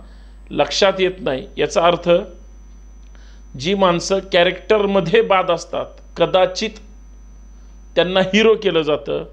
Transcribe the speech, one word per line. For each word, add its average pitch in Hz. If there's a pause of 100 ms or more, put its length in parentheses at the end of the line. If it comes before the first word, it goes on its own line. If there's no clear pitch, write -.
(500)
लक्षात 147
येत 185
नाही. 135 (100)
याचा 156
अर्थ 175 (1500)
जी 170
माणसं 190 (140)
कॅरेक्टरमध्ये 196
बाद 185
असतात, 131 (300)
कदाचित 180 (1200)
त्यांना 180
hero 208
केलं 165
जातं, 147